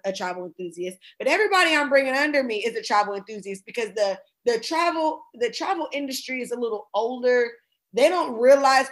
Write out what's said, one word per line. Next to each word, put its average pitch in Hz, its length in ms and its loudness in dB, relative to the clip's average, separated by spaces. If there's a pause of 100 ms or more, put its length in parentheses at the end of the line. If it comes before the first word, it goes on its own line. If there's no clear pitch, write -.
a 196 80 -2
travel 180 320 -6
enthusiast, 180 520 -10 (220)
but - 80 -2
everybody 370 480 2
I'm 285 140 0
bringing 269 240 2
under 285 300 0
me 226 140 -4
is 220 180 -4
a 214 80 -6
travel 202 320 0
enthusiast 196 500 -12
because 220 300 -6
the, 196 240 0 (260)
the 233 140 2
travel, 320 640 0 (100)
the 233 160 -2
travel 330 420 -4
industry 262 500 -6
is 233 100 -8
a 240 80 -6
little 214 340 -6
older. 247 560 0 (440)
They 247 140 4
don't 320 320 0
realize 269 520 6